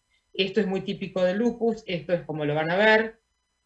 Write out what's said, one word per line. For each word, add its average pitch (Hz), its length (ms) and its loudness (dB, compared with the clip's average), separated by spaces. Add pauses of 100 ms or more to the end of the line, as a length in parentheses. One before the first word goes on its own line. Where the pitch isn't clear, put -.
(340)
Esto 190 260 0
es 190 80 2
muy 190 140 -2
típico 185 420 -4
del 185 140 2
lupus, 226 480 0
esto 175 260 -6
es 170 100 0
como 151 220 -6
lo 147 120 0
van 156 160 0
a 180 40 0
ver, 220 440 4 (460)